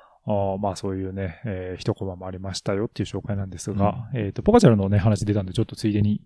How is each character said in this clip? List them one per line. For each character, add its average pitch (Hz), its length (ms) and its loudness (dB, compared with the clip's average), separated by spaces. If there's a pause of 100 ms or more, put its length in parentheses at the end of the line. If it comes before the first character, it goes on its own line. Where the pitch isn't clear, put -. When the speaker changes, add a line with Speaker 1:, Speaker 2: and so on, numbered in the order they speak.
(240)
Speaker 1:
あ - 60 -4
ー、 98 280 0
ま 101 140 -2
あ、 90 40 -8
そ 101 140 -6
う 95 60 -4
い 95 100 -4
う 95 60 -8
ね、 98 320 -6
え 92 320 -6
ー、 - 40 -18
一 113 140 -2
コ - 100 -6
マ 92 120 -6
も 92 100 -12
あ 92 40 -8
り 92 80 -10
ま 95 160 -8
し - 60 -8
た 104 140 -2
よ 104 120 0
っ - 20 -14
て - 140 -6
い 95 40 -2
う - 20 -16
紹 - 180 -8
介 104 100 -2
な 98 80 -2
ん 95 60 -8
で 87 80 -12
す - 140 -8
が、 101 400 0
Speaker 2:
う 131 40 -4
ん。 117 40 -2
Speaker 1:
え 101 80 -2
ー 95 40 -6
と、 - 100 -6
ポ 208 100 4
ガ 240 80 8
チ 196 60 8
ャ 123 40 10
ル 110 60 8
の 98 120 2
ね、 101 100 4
話 104 260 2
出 104 100 2
た 104 80 2
ん 92 40 -6
で、 92 60 -10
ち - 60 -2
ょ - 40 2
っ - 40 0
と - 80 -16
つ - 140 -2
い 104 40 2
で 104 100 2
に 104 240 2